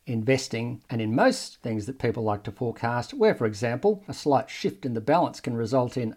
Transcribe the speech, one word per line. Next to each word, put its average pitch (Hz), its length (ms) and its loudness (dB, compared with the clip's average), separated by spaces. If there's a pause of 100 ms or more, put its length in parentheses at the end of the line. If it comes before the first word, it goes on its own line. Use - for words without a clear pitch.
investing, 120 840 0
and 117 100 -2
in 110 140 0
most 254 480 2
things 110 240 -4
that 131 120 -10
people 120 240 -2
like 104 220 -2
to 110 80 -8
forecast, 120 600 -4
where, 220 200 4
for 117 120 0
example, 120 600 0
a 127 80 -8
slight 139 360 2
shift - 340 -6
in 123 100 -2
the 113 60 -2
balance 147 400 2
can 120 160 -4
result 117 400 0
in 120 200 -2